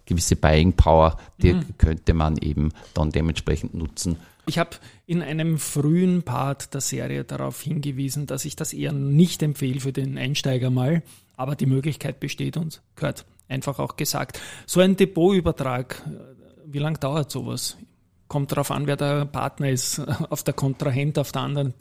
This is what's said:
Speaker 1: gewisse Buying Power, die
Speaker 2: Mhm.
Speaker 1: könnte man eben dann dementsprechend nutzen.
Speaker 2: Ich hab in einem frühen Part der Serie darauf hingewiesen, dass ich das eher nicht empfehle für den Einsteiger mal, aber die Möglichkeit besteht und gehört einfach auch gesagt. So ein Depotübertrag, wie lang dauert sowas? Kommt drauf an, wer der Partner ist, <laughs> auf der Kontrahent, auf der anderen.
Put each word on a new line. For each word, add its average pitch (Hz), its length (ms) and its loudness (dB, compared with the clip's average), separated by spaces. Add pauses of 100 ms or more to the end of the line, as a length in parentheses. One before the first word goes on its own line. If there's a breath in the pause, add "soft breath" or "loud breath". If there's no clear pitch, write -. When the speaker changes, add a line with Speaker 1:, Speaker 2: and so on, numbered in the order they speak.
Speaker 1:
gewisse 85 320 2
Buying 78 340 6
Power, 80 460 6 (240 loud breath)
die 90 120 8
Speaker 2:
Mhm. 90 120 0 (120)
Speaker 1:
könnte 80 360 2
man 78 240 2
eben 73 320 0 (240 loud breath)
dann 78 160 2
dementsprechend 78 640 -2
nutzen. 82 420 -4 (340 soft breath)
Speaker 2:
Ich 160 80 -2
hab - 220 -4 (260 soft breath)
in 175 160 -2
einem 160 360 -2
frühen 170 640 2
Part 135 500 -4
der 139 60 -6
Serie 135 460 -6
darauf 135 360 -8
hingewiesen, 139 640 -4
dass 135 180 -6
ich 143 100 -10
das - 160 -6
eher 143 220 -4
nicht 143 500 4
empfehle 139 380 -2
für 135 100 -4
den 135 260 -4
Einsteiger 127 520 -2
mal, 131 340 2 (320 soft breath)
aber 139 200 -6
die 143 100 -2
Möglichkeit 135 560 -2
besteht 139 340 -6
und 160 260 -6 (140)
gehört - 300 -6 (240)
einfach 135 280 -4
auch 135 200 -6
gesagt. - 420 -4 (260 loud breath)
So - 140 0
ein 190 160 6
Depotübertrag, 165 1080 2 (640)
wie 143 140 -6
lang 151 180 -2
dauert 143 320 -2
sowas? 123 460 -6 (540)
Kommt 139 260 -2
drauf 143 160 -2
an, 139 160 -2
wer 143 80 0
der 143 300 0
Partner 135 440 -4
ist, 127 300 -2
<laughs> 156 300 -4
auf - 140 -6
der 143 100 -2
Kontrahent, 139 640 0
auf - 140 -4
der 135 80 -2
anderen. 135 400 -2